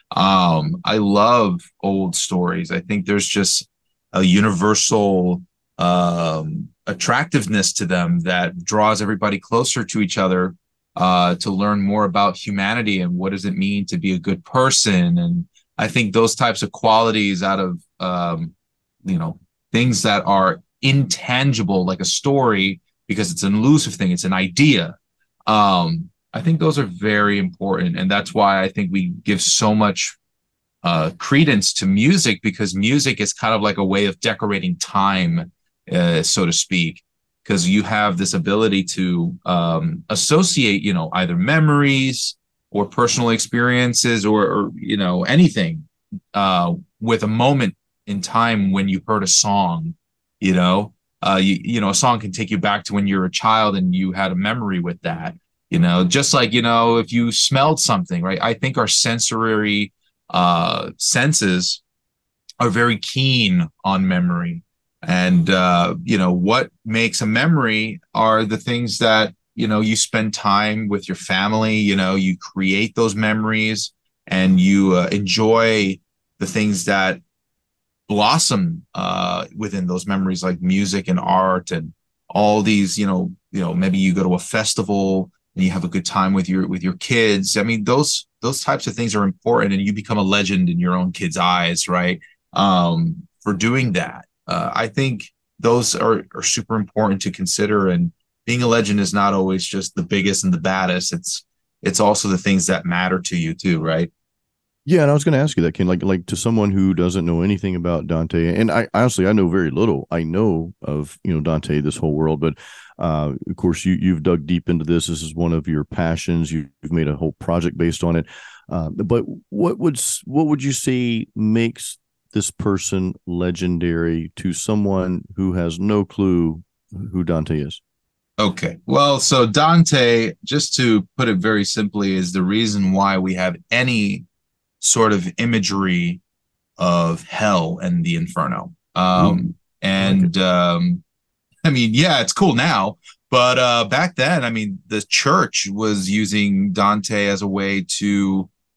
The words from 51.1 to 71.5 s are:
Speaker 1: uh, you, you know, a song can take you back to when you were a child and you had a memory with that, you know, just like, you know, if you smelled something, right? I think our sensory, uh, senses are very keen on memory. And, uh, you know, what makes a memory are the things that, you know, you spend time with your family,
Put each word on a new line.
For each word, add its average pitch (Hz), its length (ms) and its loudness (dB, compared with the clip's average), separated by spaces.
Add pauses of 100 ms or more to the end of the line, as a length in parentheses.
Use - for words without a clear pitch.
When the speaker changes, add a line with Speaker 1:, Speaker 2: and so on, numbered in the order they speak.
Speaker 1:
uh, 95 180 2
you, 95 220 2
you 117 180 -2
know, 101 100 0
a 95 40 -2
song 120 240 2
can 104 140 -10
take 92 180 -6
you 104 80 -2
back 101 260 -2
to 98 100 -10
when 101 120 0
you 98 120 0
were 92 80 0
a 90 40 -2
child 110 460 2
and 92 180 0
you 92 180 -2
had 95 200 -2
a 90 40 -4
memory 101 440 -2
with 87 220 -6
that, 82 320 -8 (340)
you - 100 -2
know, 87 260 4
just 127 280 0
like, 123 200 2
you 120 100 2
know, 117 340 2
if 113 160 -2
you 117 180 0
smelled 139 480 2
something, 90 440 -2
right? 92 180 -2
I 113 140 0
think 127 240 -4
our 110 100 0
sensory, 110 1040 0 (380)
uh, 85 640 0
senses 110 840 0 (760)
are 120 120 0
very 117 260 2
keen 110 720 0 (160)
on 95 240 0
memory. 87 540 -2 (400)
And, 90 480 2
uh, 90 520 2
you 104 160 0
know, 90 140 2
what 101 380 0 (140)
makes 113 360 -2
a 113 60 -2
memory 113 760 0 (140)
are 110 300 2
the 107 140 -4
things 120 400 -4
that, 110 360 2 (200)
you 117 140 -2
know, 107 120 2
you 110 160 0
spend 110 360 -2
time 107 560 0
with 101 200 -4
your 92 80 -4
family, 107 600 0